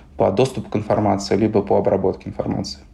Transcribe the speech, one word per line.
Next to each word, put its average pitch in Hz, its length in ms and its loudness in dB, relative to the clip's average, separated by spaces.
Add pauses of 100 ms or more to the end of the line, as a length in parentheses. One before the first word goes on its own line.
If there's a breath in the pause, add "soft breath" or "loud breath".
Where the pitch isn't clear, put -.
(160 loud breath)
по 104 140 2
доступу 101 400 0
к - 60 -6
информации, 104 600 0
либо 107 280 2
по 101 140 2
обработке 95 520 0
информации. - 520 -6 (120)